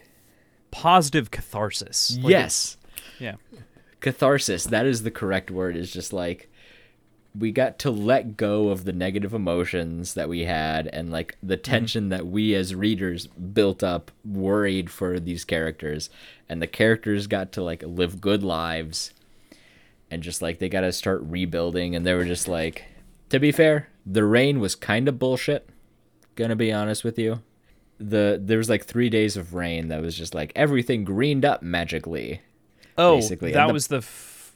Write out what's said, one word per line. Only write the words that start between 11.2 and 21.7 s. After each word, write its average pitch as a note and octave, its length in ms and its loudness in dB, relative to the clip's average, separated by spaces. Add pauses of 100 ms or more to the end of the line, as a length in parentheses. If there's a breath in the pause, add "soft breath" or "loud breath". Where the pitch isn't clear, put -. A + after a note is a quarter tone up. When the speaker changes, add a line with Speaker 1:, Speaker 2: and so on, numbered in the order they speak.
Speaker 2:
the F#2+ 140 0
Speaker 1:
Mm-hmm. - 60 -14 (100)
Speaker 2:
tension A2+ 380 -2
that F#2 180 -4
we G#2+ 260 2
as F#2+ 180 0
readers F#2 540 -2
built G2 560 0
up, F2 300 -2 (120)
worried G2 680 0
for F2+ 280 -4
these E2+ 260 -6
characters, D#2+ 640 -4 (400 loud breath)
and E2 140 -6
the E2 60 -4
characters G#2+ 580 2
got G2 240 -4
to, F#2+ 140 -6
like, E2+ 180 -6
live F2 380 -4
good G2+ 240 2
lives, E2 680 -4 (960 soft breath)
and E2 140 -8
just, F2 180 -8
like, E2+ 200 -4
they F#2 80 -2
gotta F#2 240 0
start F#2+ 320 -2
rebuilding. E2+ 720 -2